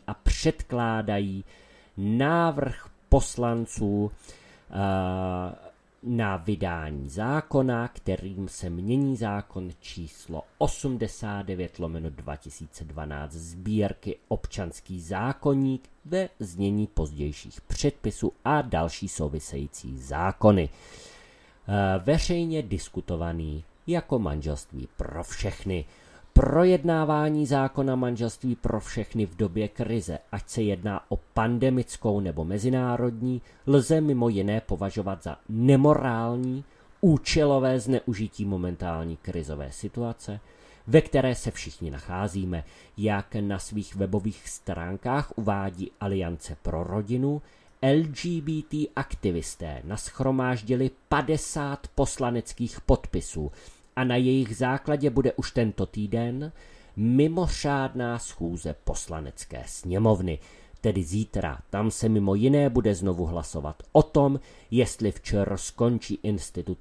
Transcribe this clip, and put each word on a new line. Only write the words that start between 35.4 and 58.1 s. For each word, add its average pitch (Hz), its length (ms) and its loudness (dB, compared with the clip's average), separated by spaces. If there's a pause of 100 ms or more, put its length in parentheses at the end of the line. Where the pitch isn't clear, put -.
nemorální, 127 1160 4 (360)
účelové 139 800 4
zneužití 110 640 -2
momentální 87 720 -2
krizové 76 560 -8
situace, 117 680 -8 (460)
ve 156 140 8
které 131 340 2
se - 160 -4
všichni - 400 -8
nacházíme, 90 760 -4 (320)
jak 101 380 -2
na 101 240 -2
svých 101 380 -8
webových 95 520 -2
stránkách 98 880 -4
uvádí 98 540 -2 (100)
Aliance 90 640 -4
pro 82 220 -2
rodinu. 123 580 -2 (400)
L 143 200 6
G 165 380 -4
B 156 220 -4
T 151 340 -4
aktivisté 82 880 -4
nashromáždili 127 1080 0 (180)
padesát 147 880 -2
poslaneckých 120 840 -2
podpisů - 720 0 (460)
a 127 60 2
na 123 120 2
jejich 127 400 4
základě 139 540 0
bude 127 220 4
už - 180 -4
tento 104 360 2
týden 120 680 -4 (440)
mimořádná 131 1200 2